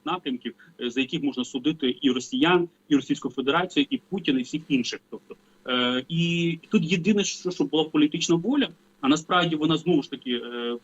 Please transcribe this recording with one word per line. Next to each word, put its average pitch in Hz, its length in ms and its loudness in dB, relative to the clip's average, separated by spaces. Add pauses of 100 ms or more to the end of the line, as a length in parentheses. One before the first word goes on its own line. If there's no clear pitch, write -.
напрямків, 151 500 -6 (260)
е, 123 100 -4
за 123 100 -2
яких 135 220 -4
можна 127 220 -2
судити 135 560 -2
і 135 100 2
росіян, 156 580 2 (200)
і 147 80 4
Російську 135 340 -2
Федерацію, 143 600 0
і 127 180 -2
Путіна, 160 320 0
і - 20 -2
всіх 151 260 -8
інших. 120 320 -2 (100)
Тобто, - 260 -16 (300)
е, 123 420 0
і 170 500 0 (120)
тут 170 220 2
єдине, 196 320 2
що, - 260 -6
що 151 140 -2
була 156 200 2
політична 160 520 2
воля, 226 320 0 (320)
а 135 80 0
насправді 160 480 2
вона, 156 200 2
знову 156 260 2
ж - 80 -12
таки, 123 200 -8
е, 120 540 -4